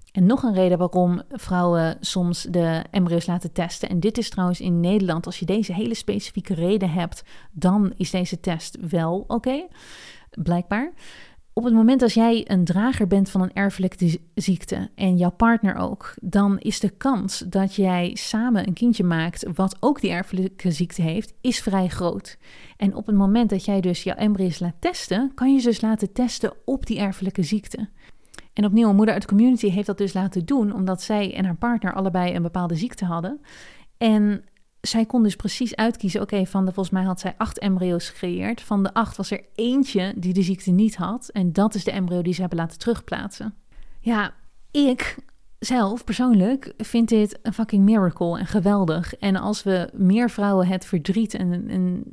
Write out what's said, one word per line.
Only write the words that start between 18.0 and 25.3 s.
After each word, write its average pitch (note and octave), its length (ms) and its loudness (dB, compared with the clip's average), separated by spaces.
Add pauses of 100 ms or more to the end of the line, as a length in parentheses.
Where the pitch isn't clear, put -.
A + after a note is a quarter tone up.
samen A3 520 -2
een F3+ 60 -2
kindje A#3 300 2
maakt E3+ 500 -2
wat F#3+ 260 -2
ook C#4 220 0
die F#3 100 0
erfelijke F#3 600 -4
ziekte E3+ 300 -4
heeft, E3 400 -4
is B3 200 -2
vrij F#3+ 260 0
groot. - 500 -6 (400)
En G3 180 0
op G#3 100 -10
het G#3 100 2
moment G3+ 340 4
dat F#3+ 160 -2
jij G3 160 0
dus F3 220 -2
jouw F#3+ 120 -2
embryo's F#3+ 440 0
laat F3 200 -4
testen, C4+ 560 -2